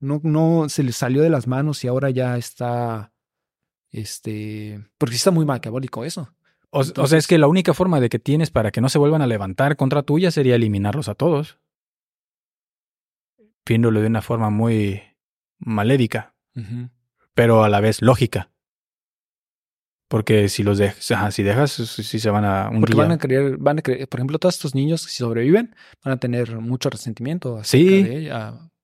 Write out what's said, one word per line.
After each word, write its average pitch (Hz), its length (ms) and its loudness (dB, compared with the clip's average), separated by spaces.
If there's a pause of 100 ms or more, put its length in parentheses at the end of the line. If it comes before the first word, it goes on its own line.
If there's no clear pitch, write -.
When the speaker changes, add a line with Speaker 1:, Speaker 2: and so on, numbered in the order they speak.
Speaker 1:
No, 139 220 -4
no, 160 440 2
se 143 160 -2
les 120 140 -2
salió 131 240 2
de 165 80 4
las 127 180 0
manos 139 380 -2
y - 20 -2
ahora 135 220 0
ya 127 280 -2
está, 120 760 -6 (800)
este, 107 920 -12 (140)
porque 120 160 -2
sí 120 40 -4
está 196 140 2
muy 160 140 2
maquiavélico 120 580 -6
eso. 160 300 -12 (380)
Speaker 2:
O, 151 80 -2
o 135 40 2
sea, 147 60 -4
es - 0 -
Speaker 1:
Entonces 156 380 2
Speaker 2:
que 175 100 6
la 147 100 6
única 175 280 2
forma 180 240 2
de 120 100 2
que 120 80 -4
tienes 151 320 0
para 110 220 0
que 113 100 -2
no 131 80 2
se - 80 0
vuelvan 151 240 4
a 135 60 2
levantar 110 500 -2
contra 143 240 0
tuya 160 300 0
sería 131 240 2
eliminarlos 107 520 0
a 104 60 -6
todos. 151 460 -2 (2000)
Viéndolo 113 360 2
de 107 60 2
una 113 140 0
forma 113 280 -2
muy 104 520 0 (580)
malédica, 113 760 0 (200)
Speaker 1:
Ujú. 120 340 -10 (440)
Speaker 2:
pero 113 300 6
a 107 60 4
la 104 100 4
vez 110 220 0
lógica. 110 480 2 (1600)
Porque 107 400 2
si - 140 -2
los 101 160 2
dej-, 101 340 0
ajá, 104 180 -2
si 104 120 -2
dejas, 123 280 2
sí, 113 320 -8
sí 110 160 -6
se 110 100 0
van 104 160 2
a 98 240 -2
un 113 120 0
Speaker 1:
Porque 110 120 2
Speaker 2:
día. 110 100 -2
Speaker 1:
van 170 100 0
a 160 40 -2
creer, 135 400 -2
van 143 220 0
a - 20 -6
creer, 131 280 -4
por - 100 -8
ejemplo, 135 180 -4
todos 180 180 0
estos 135 200 -8
niños 151 300 -2
que - 60 -14
si - 60 -10
sobreviven 123 580 0 (280)
van 135 100 -2
a 127 40 -4
tener 117 420 -4
mucho 123 300 -4
resentimiento 123 680 -8
acerca 135 320 4
Speaker 2:
Sí. 196 140 6
Speaker 1:
de 131 140 -4
ella, 120 360 -10 (300)